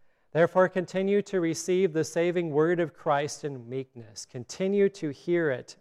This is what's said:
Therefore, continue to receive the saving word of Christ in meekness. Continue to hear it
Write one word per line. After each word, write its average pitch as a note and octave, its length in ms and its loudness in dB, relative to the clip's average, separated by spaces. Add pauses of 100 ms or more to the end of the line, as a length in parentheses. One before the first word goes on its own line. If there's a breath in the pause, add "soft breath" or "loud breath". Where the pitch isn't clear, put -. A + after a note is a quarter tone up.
(320)
Therefore, F3 380 4
continue F#3+ 540 0
to F#3+ 180 -2
receive E3+ 500 0
the D#3 140 0
saving E3+ 460 0
word D#3+ 280 2
of D#3+ 140 -2
Christ C#3+ 500 -2
in C3 240 -10
meekness. A#2+ 580 -12
Continue F#3+ 640 0
to E3 200 -6
hear E3+ 400 0
it B2 320 -6